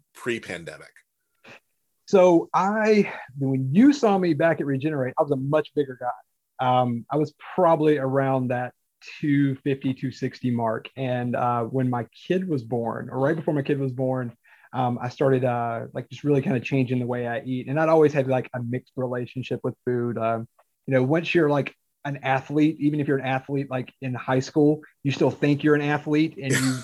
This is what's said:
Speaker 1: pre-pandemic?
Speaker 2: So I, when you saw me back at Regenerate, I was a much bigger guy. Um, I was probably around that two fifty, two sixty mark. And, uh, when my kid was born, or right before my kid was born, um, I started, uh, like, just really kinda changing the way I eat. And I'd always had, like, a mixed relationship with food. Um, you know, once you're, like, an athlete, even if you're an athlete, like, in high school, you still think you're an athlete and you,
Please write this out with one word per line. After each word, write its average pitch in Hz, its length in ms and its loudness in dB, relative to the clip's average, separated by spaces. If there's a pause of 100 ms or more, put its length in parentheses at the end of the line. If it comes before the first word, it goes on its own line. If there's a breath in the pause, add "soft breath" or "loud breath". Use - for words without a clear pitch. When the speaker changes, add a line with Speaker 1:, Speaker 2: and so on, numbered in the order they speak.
(140)
Speaker 1:
pre-pandemic? 85 760 -8 (1160 loud breath)
Speaker 2:
So 180 460 6
I, 208 580 2 (280 loud breath)
when 135 340 -2
you 262 200 8
saw 214 240 2
me 180 160 2
back 160 260 2
at 165 60 -4
Regenerate, 139 520 -2
I 160 60 4
was 143 80 -2
a 139 60 0
much 143 380 -2
bigger 131 240 -2
guy. 123 100 -6 (720)
Um, 120 300 -2
I 143 60 0
was 151 160 -2 (220)
probably 156 420 4
around 135 520 0
that 123 240 -4 (460)
two 143 380 2
fifty, 139 360 -2
two 131 180 -8
sixty 127 400 -6
mark. 117 440 -4
And, 123 400 -4
uh, 120 280 0
when 127 260 -2
my 120 180 -4 (200)
kid 185 200 -2
was 143 160 -2
born, 113 480 -6
or 127 80 -6
right 143 160 2
before 160 180 -2
my 147 80 0
kid 139 180 -2
was 135 120 -4
born, 127 420 -4 (400 soft breath)
um, 123 280 -2
I 123 80 -6
started, 135 360 2
uh, 117 480 -2
like, 131 160 -10
just - 140 -18
really 143 180 2
kinda 135 180 0
changing 127 400 0
the 123 60 -4
way 123 220 -4
I 117 160 -4
eat. 127 240 -6
And 139 120 -2
I'd 160 100 2
always 156 240 6
had, 135 140 0
like, 127 260 0
a 123 80 -6
mixed 120 360 -6
relationship 123 640 -6
with 123 100 -4 (120)
food. 120 320 0
Um, 113 300 -2 (380)
you 135 80 -2
know, 131 80 6
once 156 320 0
you're, 160 160 4
like, 143 240 0 (300)
an 139 200 -8
athlete, 147 560 0
even 147 200 0
if 143 80 -2
you're 143 100 2
an 127 80 -4
athlete, 135 460 -4
like, 127 200 -6 (100)
in 131 120 -6
high 131 280 0
school, 151 400 4 (200 loud breath)
you 139 100 0
still 131 200 2
think 147 320 0
you're 151 120 6
an 147 60 2
athlete 151 600 0
and 131 100 -2
you, 131 320 0